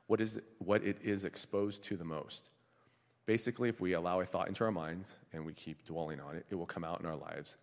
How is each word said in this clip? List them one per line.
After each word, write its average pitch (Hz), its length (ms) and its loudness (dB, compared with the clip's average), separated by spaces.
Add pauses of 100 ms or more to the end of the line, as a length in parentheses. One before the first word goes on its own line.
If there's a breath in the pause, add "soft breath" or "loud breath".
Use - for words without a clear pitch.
what 110 120 6
is, 110 220 0 (160)
what 101 260 4
it 98 200 2
is 101 200 2
exposed 101 600 0
to - 120 -4
the 82 80 -6
most. 80 460 -6 (800 soft breath)
Basically, 117 420 4
if 110 100 -2
we 92 140 4
allow 87 280 4
a 90 40 2
thought 90 220 0
into 98 160 0
our 110 80 4
minds 85 480 -4 (140)
and 80 120 -4
we 80 80 -6
keep - 320 -10
dwelling 80 340 -2
on 71 160 -8
it, - 140 -8
it 101 60 -4
will 85 100 -2
come - 180 -6
out 85 160 -2
in 90 60 -6
our 80 100 -2
lives 73 460 -8